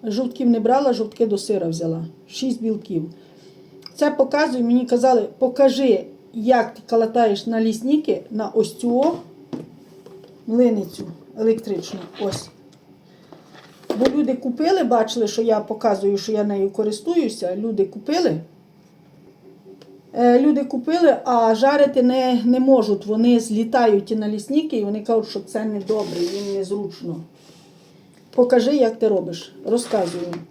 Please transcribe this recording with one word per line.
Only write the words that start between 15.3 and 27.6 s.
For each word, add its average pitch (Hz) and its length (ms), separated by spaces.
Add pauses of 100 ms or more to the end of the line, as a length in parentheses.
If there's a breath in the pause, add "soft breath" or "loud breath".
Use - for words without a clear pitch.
я 220 180
показую, 202 580
що 196 140
я 214 120
нею 202 260
користуюся. 214 840
Люди 208 300
купили. 277 560 (1800)
Е, 240 200
люди 277 240
купили, 302 640
а 226 300
жарити 277 480
не, 254 420
не 247 140
можуть. 220 460
Вони 226 340
злітають, 220 680
ті 220 100
налісники, 220 640
і 208 60
вони 208 180
кажуть, 220 280
що - 100
це 220 260
недобре, 202 540
їм 196 380
незручно. 185 580 (1200 soft breath)